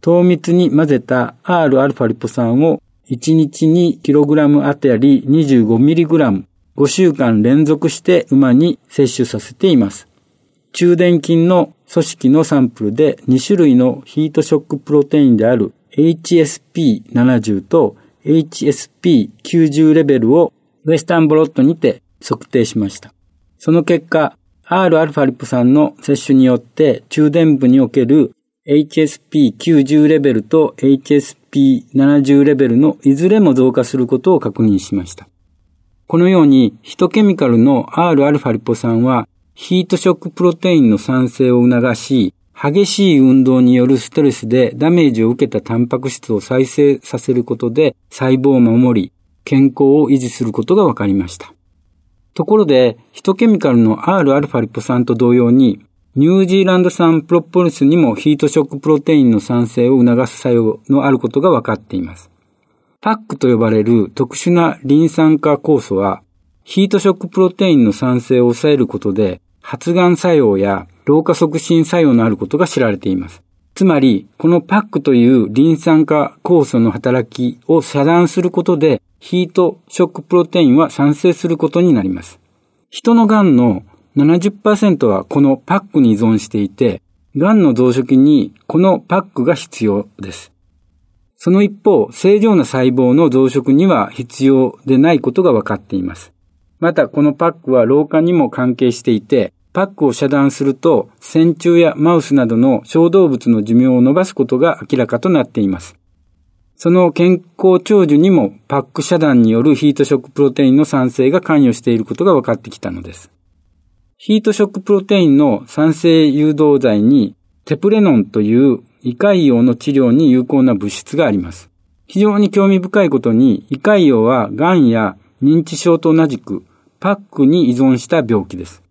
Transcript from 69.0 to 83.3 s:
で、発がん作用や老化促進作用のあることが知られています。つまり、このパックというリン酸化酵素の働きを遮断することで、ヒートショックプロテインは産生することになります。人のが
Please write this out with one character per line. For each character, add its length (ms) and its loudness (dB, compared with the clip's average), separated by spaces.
で、 300 -4
発 320 -8
が 140 2
ん 80 2
作 180 -2
用 240 2
や 300 -4
老 200 2
化 120 -2
促 240 -2
進 240 0
作 180 -2
用 120 2
の 100 2
あ 60 0
る 80 -4
こ 100 -8
と 100 -6
が 100 -2
知 120 -6
ら 100 0
れ 80 -4
て 120 -8
い 80 -4
ま 100 -10
す。 160 -20
つ 80 -2
ま 160 2
り、 280 0
こ 100 -2
の 140 2
パ 160 -2
ッ 60 0
ク 180 -8
と 120 0
い 140 4
う 220 2
リ 200 2
ン 60 2
酸 300 2
化 380 -2
酵 200 2
素 160 -2
の 120 0
働 380 -4
き 380 -8
を 140 2
遮 240 -4
断 240 2
す 120 -4
る 80 -2
こ 140 -4
と 140 0
で、 240 0
ヒ 240 -4
ー 80 -8
ト 380 -2
シ 140 -2
ョ 20 2
ッ 80 -10
ク 80 -14
プ 160 -2
ロ 80 2
テ 160 -2
イ 80 4
ン 80 4
は 120 2
産 240 0
生 200 0
す 120 -8
る 120 -2
こ 120 -2
と 120 -2
に 100 2
な 100 2
り 80 -4
ま 140 -8
す。 160 -20
人 260 -2
の 120 2
が 140 2